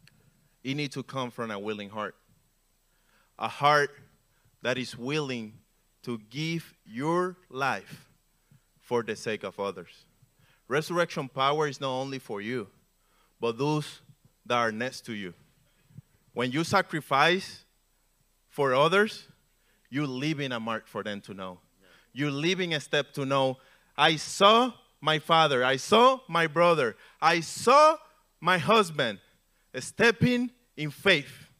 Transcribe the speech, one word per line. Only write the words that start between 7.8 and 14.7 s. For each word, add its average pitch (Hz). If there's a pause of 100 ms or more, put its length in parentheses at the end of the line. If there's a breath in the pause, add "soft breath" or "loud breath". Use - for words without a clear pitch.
for 120
the 107
sake 107
of 95
others. 92 (600)
Resurrection 160
power 143
is 135
not 135
only 135
for 104
you, 107 (720)
but 113
those 147 (460)
that 120
are 117